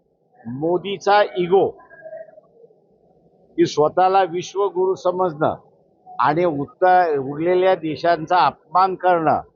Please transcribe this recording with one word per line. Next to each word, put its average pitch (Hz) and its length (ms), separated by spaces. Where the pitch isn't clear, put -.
मोदीचा 175 720
इगो, 175 320
की 170 80
स्वतःला 185 640
विश्वगुरु 185 680
समजणं 175 580
आणि 151 260
उत्तर 170 720
उरलेल्या 175 580
देशांचा 160 640
अपमान 175 560
करणं 165 460